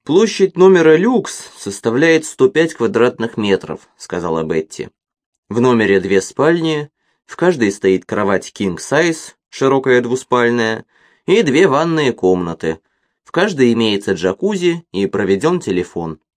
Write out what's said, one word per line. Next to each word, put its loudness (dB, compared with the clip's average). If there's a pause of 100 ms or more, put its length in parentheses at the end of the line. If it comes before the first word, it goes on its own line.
«Площадь 0
номера 6
люкс 0
составляет 0
сто 2
пять 0
квадратных 0
метров», -2
сказала -6
Бетти. -6 (580)
«В -2
номере 2
две 0
спальни, -2 (340)
в -20
каждой 0
стоит -2
кровать -4
king -4
size, -2 (160)
широкая 2
двуспальная, -2 (400)
и 4
две 2
ванные 0
комнаты. -2 (460)
В -20
каждой 2
имеется -2
джакузи -2
и -2
проведён -2
телефон». -6 (160)